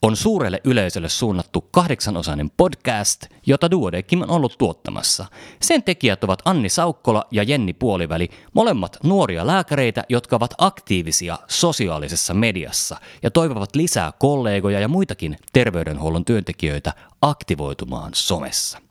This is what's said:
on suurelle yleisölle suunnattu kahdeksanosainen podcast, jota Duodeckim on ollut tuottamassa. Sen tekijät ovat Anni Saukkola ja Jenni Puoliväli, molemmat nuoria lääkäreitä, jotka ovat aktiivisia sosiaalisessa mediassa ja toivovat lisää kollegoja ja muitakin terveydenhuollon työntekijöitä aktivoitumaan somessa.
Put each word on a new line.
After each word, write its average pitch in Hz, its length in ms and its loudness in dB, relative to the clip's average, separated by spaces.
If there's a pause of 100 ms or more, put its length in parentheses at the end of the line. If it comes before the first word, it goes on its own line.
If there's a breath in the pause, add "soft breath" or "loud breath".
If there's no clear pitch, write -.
on 220 140 4
suurelle 165 480 0
yleisölle 92 460 0
suunnattu 92 520 -2
kahdeksanosainen 87 960 -2
podcast, 123 680 0 (200 soft breath)
jota 151 260 2
Duodeckim 120 500 0
on - 80 -6
ollut 156 280 0
tuottamassa. - 680 -2 (360 loud breath)
Sen 302 220 4
tekijät 127 400 2
ovat 95 220 0
Anni 139 240 2
Saukkola 135 640 0
ja 104 120 2
Jenni 113 300 0
Puoliväli, 87 560 0 (240 loud breath)
molemmat 151 500 2
nuoria 139 440 2
lääkäreitä, 139 640 0
jotka 123 260 0
ovat 120 220 0
aktiivisia 85 880 -2
sosiaalisessa 85 880 -2
mediassa 90 680 -2 (240 loud breath)
ja 110 80 0
toivovat 131 440 0
lisää 113 440 0
kollegoja 101 600 0
ja 104 80 0
muitakin 139 500 -2 (160)
terveydenhuollon 82 720 0
työntekijöitä 80 680 -2 (280 loud breath)
aktivoitumaan 71 920 -4
somessa. - 640 -4 (100)